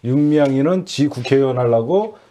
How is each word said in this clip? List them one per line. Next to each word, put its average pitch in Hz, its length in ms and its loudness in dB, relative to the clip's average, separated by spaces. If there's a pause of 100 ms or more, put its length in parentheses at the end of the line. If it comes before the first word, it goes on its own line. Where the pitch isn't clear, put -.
윤미향이는 147 800 0
지 147 240 -2
국회의원 135 480 0
하려고 123 640 0 (120)